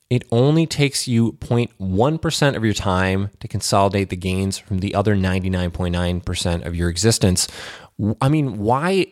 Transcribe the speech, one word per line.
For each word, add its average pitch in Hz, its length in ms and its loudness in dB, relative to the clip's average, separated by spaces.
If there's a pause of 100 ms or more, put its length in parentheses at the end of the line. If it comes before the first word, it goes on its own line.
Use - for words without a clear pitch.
it 123 220 0
only 147 340 4
takes 143 420 -2
you 117 260 2
point 120 440 -2
one 101 400 2
percent 147 380 0
of 110 80 -4
your 107 100 2
time 95 560 0 (100)
to - 80 -12
consolidate 98 640 0
the 95 60 -4
gains 92 420 -2
from 95 220 -4
the 101 160 -2
other 101 200 2
ninety-nine 92 560 0
point 87 220 -4
nine 87 280 -2
percent 87 420 -4
of 85 120 -6
your 87 140 0
existence. 92 580 2 (520)
W-, 107 220 0
I 135 80 2
mean, 139 280 0
why 147 540 0